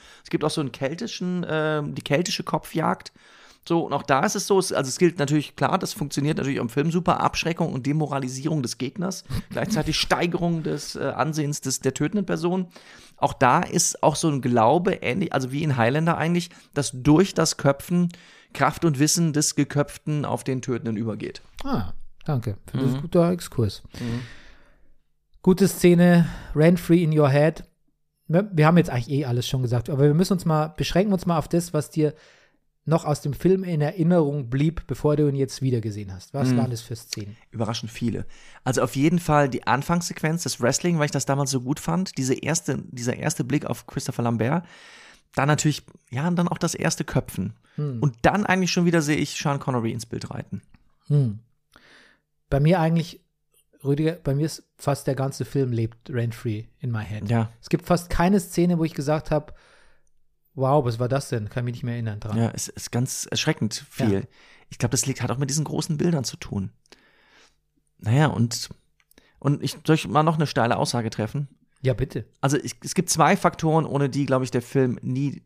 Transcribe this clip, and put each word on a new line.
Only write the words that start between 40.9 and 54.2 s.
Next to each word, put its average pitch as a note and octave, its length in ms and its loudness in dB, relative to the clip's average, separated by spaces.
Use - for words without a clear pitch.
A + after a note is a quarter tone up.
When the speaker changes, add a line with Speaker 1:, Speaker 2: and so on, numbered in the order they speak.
Speaker 1:
weil D3 80 2
ich C#3+ 60 -2
das C3+ 140 -2
damals C#3 260 0
so C3 100 0
gut C3 180 -4
fand, F3 380 -4
diese C3 160 2
erste, - 460 -2
dieser B2 260 -4
erste D3+ 280 -4
Blick C3 220 0
auf - 220 -6
Christopher - 360 -6
Lambert, A#2+ 420 0
dann C3+ 120 2
natürlich, D3+ 360 2
ja, C3+ 180 -4
und F3 80 0
dann E3+ 120 2
auch D#3+ 100 -4
das E3 160 -2
erste D#3 300 -2
Köpfen. G#2+ 500 -4
Speaker 2:
Hm. C#3+ 260 -6
Speaker 1:
Und C#3+ 220 0
dann F3+ 240 4
eigentlich F#3 240 0
schon F3 140 2
wieder E3 180 4
sehe D3 140 0
ich - 220 -4
Sean C#3 200 -2
Connery A#2+ 320 -2
ins A2+ 160 -8
Bild - 240 -10
reiten. - 320 -10
Speaker 2:
Hm. B2+ 320 0
Bei C3+ 100 2
mir E3 200 4
eigentlich, E3 420 0
Rüdiger, D3+ 300 0
bei C#3+ 200 -2